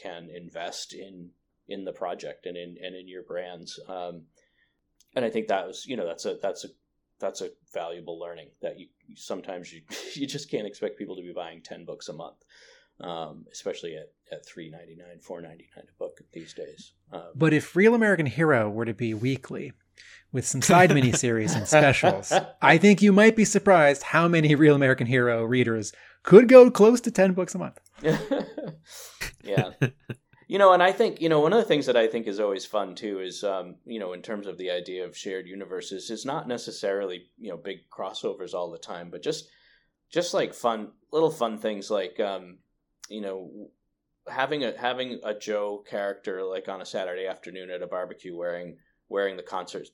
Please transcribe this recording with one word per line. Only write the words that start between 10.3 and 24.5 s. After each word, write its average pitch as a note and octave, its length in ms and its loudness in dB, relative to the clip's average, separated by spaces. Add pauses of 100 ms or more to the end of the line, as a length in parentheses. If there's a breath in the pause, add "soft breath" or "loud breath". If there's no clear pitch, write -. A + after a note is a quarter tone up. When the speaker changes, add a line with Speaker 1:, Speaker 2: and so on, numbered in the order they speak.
Speaker 1:
can't G#2+ 160 -6
expect - 320 -10
people F#2 160 -12
to F2+ 80 -18
be F2 100 -16
buying E2 300 -14
ten E2+ 220 -20
books - 240 -16
a E2+ 40 -12
month, D#2+ 220 -18 (680 soft breath)
um, E2 500 -12
especially E2+ 440 -10
at, - 160 -18 (200)
at - 140 -16
three D#2+ 240 -18
ninety-nine, E2+ 520 -20
four F2 200 -14
ninety-nine - 480 -20
a - 80 -20
book - 220 -12 (120)
these - 220 -18
days. - 380 -18 (200)
Um, E2+ 220 -16
Speaker 2:
But D#3 200 2
if - 220 -2
Real A3 200 6
American G3 320 2
Hero B2+ 420 0
were A2 160 -6
to A2+ 80 -6
be A2 220 -6
weekly C3 580 -8 (580 soft breath)
with B2+ 140 -6
some C3 160 -4
side F3 280 8
<laughs> - 20 6
miniseries A#2+ 640 2
and G#2 120 -4
specials, D#3 640 4 (160)
Speaker 1:
<laughs> - 140 -12
Speaker 2:
I D3 160 8
think F#3+ 240 8
you G3+ 100 8
might G#3+ 240 8
be A3 100 4
surprised E3 580 4
how E3+ 240 2
many D#3 260 4